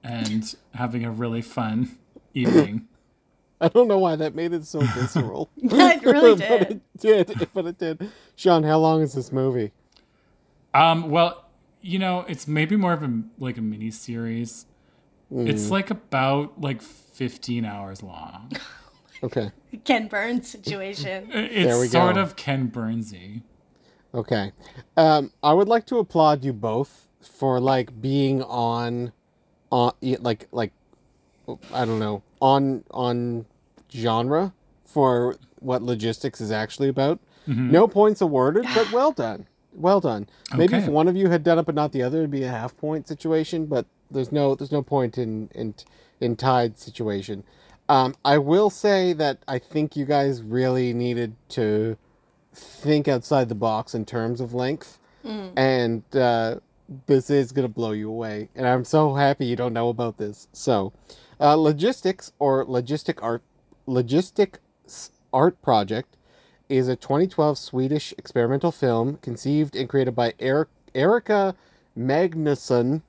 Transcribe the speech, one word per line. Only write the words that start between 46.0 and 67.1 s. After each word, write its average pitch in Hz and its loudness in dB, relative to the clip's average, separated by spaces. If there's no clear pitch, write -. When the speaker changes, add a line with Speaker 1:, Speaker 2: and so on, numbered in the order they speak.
Speaker 2:
in 120 -2
tied 123 0
situation. 101 -8
Um, 135 4
I 143 6
will 170 4
say 190 2
that 151 -2
I 135 -4
think 151 -4
you 143 -4
guys 139 0
really 127 0
needed 120 -4
to 110 -2
think - -2
outside 131 0
the 113 -4
box 110 -4
in 110 -4
terms 117 -4
of 120 -8
length. 127 -6
Speaker 3:
Mm. 208 -10
Speaker 2:
And, 123 0
uh, 120 0
this 135 2
is 135 2
gonna 131 -2
blow 113 -4
you 107 -8
away. 110 -8
And 127 -2
I'm 127 0
so 151 2
happy 139 2
you 120 -2
don't 120 -4
know 117 0
about 117 -4
this. 104 -10
So, 101 0
uh, 147 6
Logistics, 160 0
or 135 2
Logistic 127 -4
Art, 117 -4
Logistics 135 0
Art 160 2
Project, 107 0
is 127 0
a 127 -2
twenty 151 -2